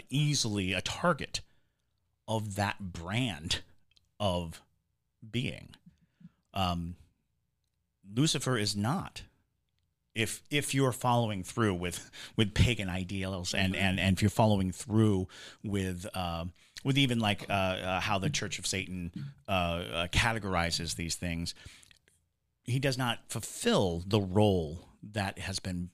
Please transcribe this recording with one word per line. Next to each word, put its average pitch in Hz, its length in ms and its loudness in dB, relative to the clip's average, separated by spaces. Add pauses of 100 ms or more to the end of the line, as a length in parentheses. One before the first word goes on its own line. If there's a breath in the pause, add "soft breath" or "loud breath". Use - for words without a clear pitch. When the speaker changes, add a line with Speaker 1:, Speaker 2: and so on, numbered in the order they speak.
Speaker 1:
easily 120 640 0
a 92 80 -2
target - 580 -2 (880)
of 107 280 -4
that 101 380 -4
brand 87 680 -4 (580)
of 87 420 -2 (680)
being. 87 380 -6 (840 loud breath)
Um, 87 420 0 (1160)
Lucifer 131 440 2
is 104 180 0
not. 101 480 -2 (920)
If, 110 340 -2
if 143 240 0
you're 135 180 4
following 113 520 2
through 107 320 2
with, 87 340 -6 (260 loud breath)
with 110 180 2
pagan 104 360 4
ideals 92 640 -4
and, 95 200 2
Speaker 2:
Mm-hmm. 95 100 0
Speaker 1:
and, 95 160 4
and 95 180 4
if - 40 -4
you're 104 80 6
following 101 420 4
through 104 560 2 (360 loud breath)
with, 95 500 -2
uh, 85 320 -4 (380 soft breath)
with 135 140 2
even, 123 220 4
like, 104 300 0
uh, 101 40 0
uh, 92 460 0
how 98 200 0
the 95 100 0
Church 98 300 -4
of - 80 -6
Satan, 90 440 -4 (360 loud breath)
uh, 104 40 -4
uh, 87 560 0
categorizes 87 880 0
these 82 200 -4
things, 85 380 -4 (1120 loud breath)
he 123 160 0
does 135 180 0
not 120 220 0 (100)
fulfill 107 760 0
the 107 160 4
role 92 680 2 (120)
that 101 380 -4
has 90 200 -6
been 90 340 -4